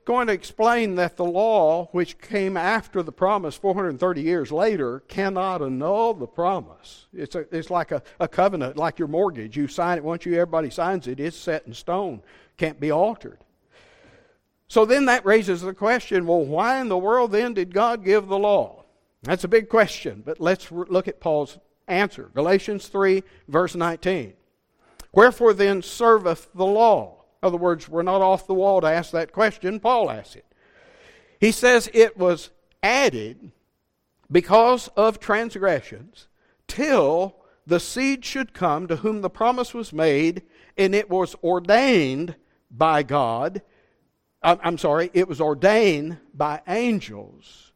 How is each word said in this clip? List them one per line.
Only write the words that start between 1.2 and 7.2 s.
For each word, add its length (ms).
law, 680
which 260
came 380
after 440
the 120
promise 420
four 200
hundred 260
thirty 220
years 280
later, 560
cannot 560
annul 520
the 120
promise. 880
It's 220